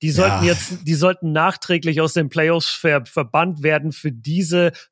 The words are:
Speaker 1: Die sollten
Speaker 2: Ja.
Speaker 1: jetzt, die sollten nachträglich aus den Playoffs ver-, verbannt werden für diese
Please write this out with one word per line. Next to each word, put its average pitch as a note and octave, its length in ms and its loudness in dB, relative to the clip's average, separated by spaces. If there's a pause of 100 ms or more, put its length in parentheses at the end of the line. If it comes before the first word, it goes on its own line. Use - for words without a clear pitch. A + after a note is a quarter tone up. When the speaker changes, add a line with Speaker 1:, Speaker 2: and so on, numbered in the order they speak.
Speaker 1:
Die D#3 100 -2
sollten F3+ 340 2
Speaker 2:
Ja. F3 80 4
Speaker 1:
jetzt, F3 320 -4
die D#3+ 100 0
sollten E3+ 380 0
nachträglich D#3+ 680 0
aus D#3+ 120 0
den D#3+ 160 0
Playoffs D#3+ 420 0
ver-, D3 340 0
verbannt D3+ 600 -2
werden D3+ 260 0
für D3 220 -6
diese E3 600 0 (200)